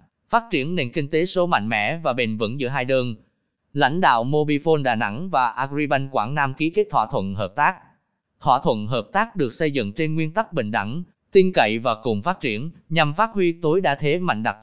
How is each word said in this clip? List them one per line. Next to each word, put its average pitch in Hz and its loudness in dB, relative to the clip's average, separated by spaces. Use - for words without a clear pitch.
phát 226 2
triển 160 -2
nền 131 -2
kinh 143 -4
tế 160 0
số 185 0
mạnh 120 0
mẽ 113 0
và 139 0
bền 117 -2
vững 113 -2
giữa 127 -2
hai 131 -4
đơn. 127 0
Lãnh 143 2
đạo 123 6
Mobifone 151 2
Đà 123 2
Nẵng 117 -2
và 131 2
Agribank 135 -2
Quảng 120 -2
Nam 139 0
ký 156 -2
kết 208 -2
thỏa 110 2
thuận 98 -2
hợp 95 -4
tác. 156 2
Thỏa 135 2
thuận 113 0
hợp 117 -4
tác 226 0
được 131 -2
xây 156 -2
dựng 107 -2
trên 156 -2
nguyên 160 -4
tắc 220 -4
bình 113 -2
đẳng, 113 -4
tin 185 6
cậy 113 4
và 117 0
cùng 107 0
phát 180 -2
triển, 127 -4
nhằm 156 2
phát 214 0
huy 185 2
tối 170 2
đa 147 2
thế 151 0
mạnh 127 -2
đặc 107 -2